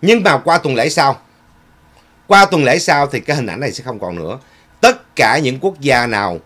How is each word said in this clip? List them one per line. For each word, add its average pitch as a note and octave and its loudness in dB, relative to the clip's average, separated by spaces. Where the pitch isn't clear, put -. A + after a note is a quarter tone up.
Nhưng G#3+ 2
mà E3 2
qua E3+ 0
tuần D3 -2
lễ B2 0
sau, C#3+ 0
qua G3 6
tuần F3+ 0
lễ B2+ 2
sau C#3+ 0
thì C3 -6
cái D3 -4
hình B2+ -4
ảnh F#2+ -10
này C3+ -6
sẽ - -14
không B2 -12
còn F2+ -8
nữa. F2 -10
Tất - 0
cả A#2+ 2
những C3 -2
quốc F#3 -4
gia B2+ 2
nào G2+ -2